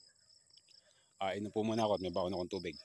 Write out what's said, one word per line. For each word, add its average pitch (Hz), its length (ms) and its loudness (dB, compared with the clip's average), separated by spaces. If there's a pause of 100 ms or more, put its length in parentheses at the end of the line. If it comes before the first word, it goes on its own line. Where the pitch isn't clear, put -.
(1160)
Ah, 95 160 -2
inom 104 160 -2
po 107 160 0
muna 113 240 4
ako 104 80 4
at 92 80 0
may 90 80 -2
baon 92 240 0
akong 90 240 -4
tubig. 85 260 -6